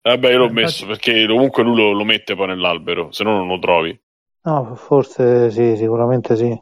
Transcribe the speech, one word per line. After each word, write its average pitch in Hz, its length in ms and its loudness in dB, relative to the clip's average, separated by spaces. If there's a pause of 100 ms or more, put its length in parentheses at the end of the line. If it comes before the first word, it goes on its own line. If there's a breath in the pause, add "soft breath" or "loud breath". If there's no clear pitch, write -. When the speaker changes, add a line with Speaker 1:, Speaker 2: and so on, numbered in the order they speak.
Speaker 1:
Vabbè, 123 300 2
io 123 80 4
l'ho 127 60 4
Speaker 2:
Eh, 120 40 0
infatti 113 160 0
Speaker 1:
messo - 220 -8
perché 110 420 0
comunque 127 340 2
lui 117 140 2
lo, 107 160 2
lo 104 120 -2
mette 107 300 -4
poi 95 140 -4
nell'albero, 87 640 -4
se - 100 -8
no 107 140 0
non 92 100 -2
lo 92 140 -4
trovi. 82 400 0 (420)
Speaker 3:
No, 135 320 -4
forse 123 760 2
sì, 113 260 0
sicuramente 117 580 0
sì. 113 280 -2